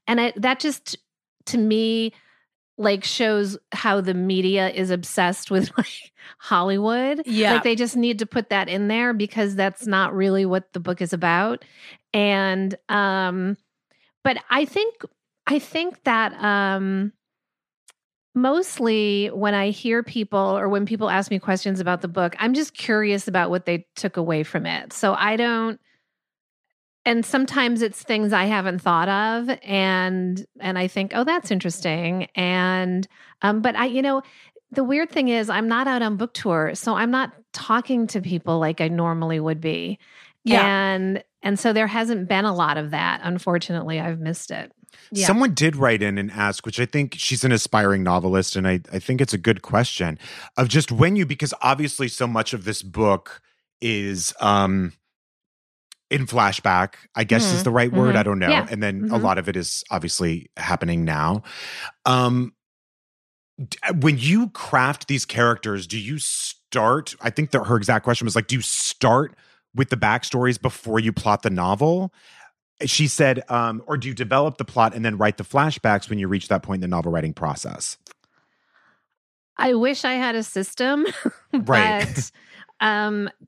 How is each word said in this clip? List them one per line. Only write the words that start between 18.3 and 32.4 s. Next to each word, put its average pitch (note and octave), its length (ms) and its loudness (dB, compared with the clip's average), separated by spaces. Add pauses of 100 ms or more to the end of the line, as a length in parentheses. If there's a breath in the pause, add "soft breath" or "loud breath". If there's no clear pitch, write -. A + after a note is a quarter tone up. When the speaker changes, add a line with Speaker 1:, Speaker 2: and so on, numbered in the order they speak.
Speaker 1:
mostly A3+ 920 0
when G3+ 260 0
I G3+ 160 2
hear A#3 320 -2
people G#3+ 360 -4
or G3 300 0
when G3+ 180 0
people G#3+ 240 -2
ask F#3+ 200 0
me G3 80 0
questions F#3+ 420 -2
about F3+ 220 -2
the F#3 60 -4
book, F3 300 -2
I'm A#3 160 0
just D4 200 -2
curious G#3 540 0
about F3+ 220 0
what F3+ 160 -2
they F3 200 -2 (100)
took - 200 -6
away E3 260 0
from E3 240 -4
it. E3 260 -6
So F#3+ 220 0
I G#3+ 220 0
don't, A3+ 440 -2 (1200)
and A#3 200 2
sometimes C4 580 0
it's G#3 200 -4
things G#3+ 300 0
I F#3+ 120 4
haven't F#3+ 360 0
thought F3 280 2
of, A3+ 540 0
and, F#3 840 0 (160)
and F3+ 180 -4
I F#3 100 0
think, G3 260 -4
"Oh, A#3+ 100 0
that's E4+ 260 0
interesting." F3 840 -2
And, F#3 760 0 (320 soft breath)